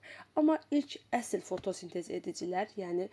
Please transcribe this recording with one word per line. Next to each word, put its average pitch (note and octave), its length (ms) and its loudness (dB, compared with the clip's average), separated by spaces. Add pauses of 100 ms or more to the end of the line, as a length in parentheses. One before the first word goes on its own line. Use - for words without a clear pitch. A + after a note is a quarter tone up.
(360)
Amma D#4 200 8 (160)
ilk C#4+ 240 2 (180)
əsl A3+ 320 -2
fotosintez F3+ 640 -6
edicilər, F3+ 640 -4
yəni F3 400 -2